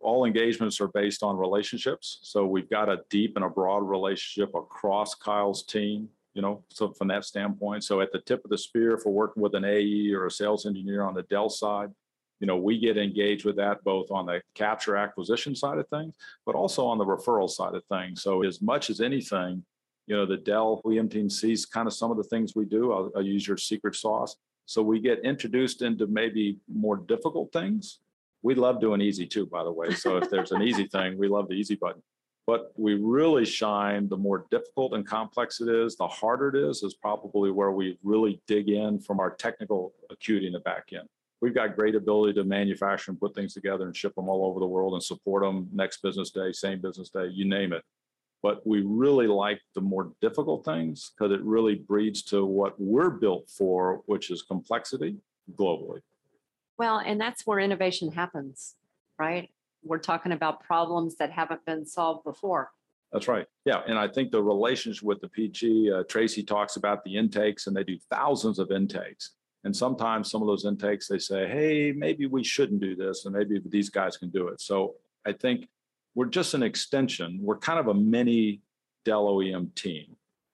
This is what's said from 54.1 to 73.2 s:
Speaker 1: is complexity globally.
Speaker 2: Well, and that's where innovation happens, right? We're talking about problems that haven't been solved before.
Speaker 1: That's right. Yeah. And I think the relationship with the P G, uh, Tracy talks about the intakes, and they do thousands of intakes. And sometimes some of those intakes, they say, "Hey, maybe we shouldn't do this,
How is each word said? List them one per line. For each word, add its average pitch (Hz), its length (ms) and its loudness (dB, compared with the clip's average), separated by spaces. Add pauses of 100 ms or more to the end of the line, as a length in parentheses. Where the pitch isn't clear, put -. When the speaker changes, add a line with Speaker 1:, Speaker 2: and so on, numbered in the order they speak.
Speaker 1:
is 87 140 -8
complexity 131 720 -4 (380)
globally. 85 460 -2 (760)
Speaker 2:
Well, 226 220 0
and 208 200 -2
that's 233 260 -6
where 208 140 2
innovation 185 520 0
happens, 156 640 -8 (420)
right? 165 320 -4 (340)
We're 160 160 -4
talking 170 320 -2
about 156 320 -2
problems 165 540 0
that 180 140 -2
haven't 165 340 -4
been 160 200 -4
solved 160 380 -2
before. 156 480 -4 (400)
Speaker 1:
That's - 160 -4
right. 110 180 2 (200)
Yeah. 117 220 2
And 113 100 0
I 104 100 2
think 123 240 -2
the 107 120 4
relationship 107 600 0
with 101 180 0
the 92 80 -12
P 110 180 -2
G, 110 440 4
uh, 92 120 2
Tracy 110 400 0
talks 104 320 -2
about 104 300 -2
the 95 100 -6
intakes, 104 520 0
and 98 80 -2
they 98 80 0
do 90 140 -6 (140)
thousands 110 480 0
of 92 120 -2
intakes. 95 600 -4 (320)
And 101 120 -4
sometimes 113 540 -2
some 107 120 -2
of 107 60 0
those 98 180 0
intakes, 101 420 -2
they 98 120 -2
say, 95 280 -2
"Hey, 147 480 0
maybe 151 300 -2
we 131 180 0
shouldn't 104 380 0
do 95 140 -2
this, 95 300 -4